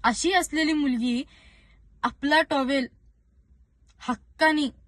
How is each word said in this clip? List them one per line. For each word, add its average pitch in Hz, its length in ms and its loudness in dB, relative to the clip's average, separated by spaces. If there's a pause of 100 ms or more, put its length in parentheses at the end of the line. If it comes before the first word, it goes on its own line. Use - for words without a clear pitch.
अशी 240 280 0
असलेली 320 420 0
मुलगी 247 500 -2 (800)
आपला 285 380 0
टॉवेल 277 460 -2 (1120)
हक्कानी 302 720 0 (180)